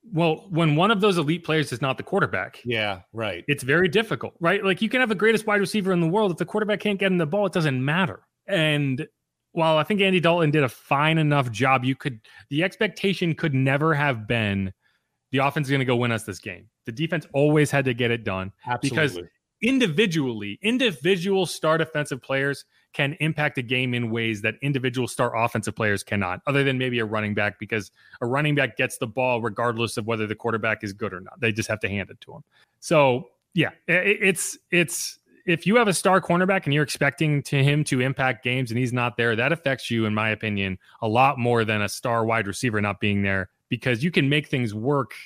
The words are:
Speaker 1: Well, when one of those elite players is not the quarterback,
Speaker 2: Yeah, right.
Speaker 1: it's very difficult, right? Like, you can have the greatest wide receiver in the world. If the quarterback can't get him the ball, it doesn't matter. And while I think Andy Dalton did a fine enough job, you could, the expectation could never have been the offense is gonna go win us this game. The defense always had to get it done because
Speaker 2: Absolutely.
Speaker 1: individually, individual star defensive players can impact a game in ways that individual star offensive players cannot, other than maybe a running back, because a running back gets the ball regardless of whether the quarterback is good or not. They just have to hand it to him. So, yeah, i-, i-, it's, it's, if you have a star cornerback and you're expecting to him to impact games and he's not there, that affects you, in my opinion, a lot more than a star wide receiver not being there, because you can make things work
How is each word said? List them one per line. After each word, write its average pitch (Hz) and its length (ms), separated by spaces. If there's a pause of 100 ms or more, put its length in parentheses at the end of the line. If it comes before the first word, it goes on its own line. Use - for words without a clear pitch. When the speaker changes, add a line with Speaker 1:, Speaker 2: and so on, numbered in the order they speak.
(120)
Speaker 1:
Well, 160 380
when 160 240
one 185 160
of 208 100
those 202 160
elite 165 280
players 151 280
is 117 80
not 131 160
the - 60
quarterback, 101 640
Speaker 2:
Yeah, 104 360 (120)
right. 104 340
Speaker 1:
it's 147 160
very 165 260
difficult, 160 520
right? 190 240
Like, 190 180
you 220 60
can 254 100
have 254 100
the 220 60
greatest 214 320
wide 208 140
receiver 190 320
in 175 80
the 165 80
world. 196 240
If 156 60
the 180 60
quarterback 208 360
can't 208 180
get 202 140
him 180 60
the 160 80
ball, 196 200
it 170 60
doesn't 139 320
matter. 151 420 (220)
And 151 580 (460)
while 160 260
I 151 60
think 208 160
Andy 190 180
Dalton 165 320
did 147 140
a 120 40
fine 151 500
enough 143 340
job, 127 320
you 131 100
could, 127 260 (280)
the 151 160
expectation 190 720
could 151 200
never 139 400
have 135 320
been 98 460 (580)
the 131 80
offense 139 300
is - 20
gonna 135 140
go 123 120
win 120 160
us 113 120
this 92 160
game. 95 280 (160)
The 117 80
defense 156 400
always 147 380
had 139 160
to 123 80
get 120 160
it 117 140
done 95 280 (300)
because 156 300
Speaker 2:
Absolutely. 87 180 (320)
Speaker 1:
individually, 160 1000
individual 190 840
star 160 320
defensive 147 440
players 139 420 (280)
can 143 280
impact 151 360
a 135 60
game 127 320
in 120 160
ways 113 320
that 110 180
individual 127 480
star 120 260
offensive 113 400
players 104 280
cannot, 92 440
other 139 160
than 135 140
maybe 127 220
a 113 80
running 107 260
back, 104 260
because 104 320 (300)
a 123 60
running 147 280
back 135 220
gets 127 220
the 131 80
ball 123 340
regardless 117 560
of 110 100
whether 110 200
the 107 80
quarterback 110 500
is 101 80
good 101 220
or 90 60
not. - 200
They 113 100
just 110 200
have 107 100
to 95 80
hand 98 220
it - 100
to - 140
him. 160 100 (360)
So, 143 480 (260)
yeah, 139 160 (180)
i-, 175 40
i-, 202 280
it's, - 380 (120)
it's, - 480 (280)
if 170 200
you 208 100
have 233 120
a 175 60
star 185 260
cornerback 185 460
and 143 80
you're 151 100
expecting 143 600
to 139 200
him 147 200
to 127 180
impact 131 420
games 123 260
and 113 80
he's 123 140
not 123 240
there, 117 180
that 123 160
affects 139 400
you, 113 140
in 107 100
my 110 140
opinion, 101 500 (220)
a 113 80
lot 131 300
more 120 260
than 107 160
a 104 80
star 117 380
wide 113 200
receiver 104 360
not 101 180
being 101 220
there, 98 260 (220)
because 123 340
you 180 60
can 151 180
make 147 200
things 120 260
work 127 400 (120)